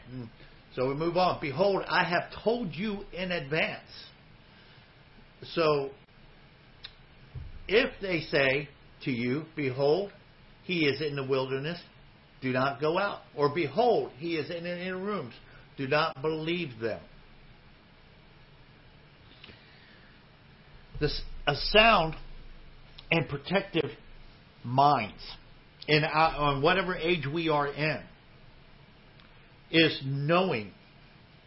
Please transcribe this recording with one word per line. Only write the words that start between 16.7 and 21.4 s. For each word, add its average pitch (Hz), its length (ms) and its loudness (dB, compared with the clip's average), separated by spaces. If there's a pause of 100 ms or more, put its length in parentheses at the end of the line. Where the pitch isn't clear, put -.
them. 107 200 -4 (4000)
This, 147 220 0 (260)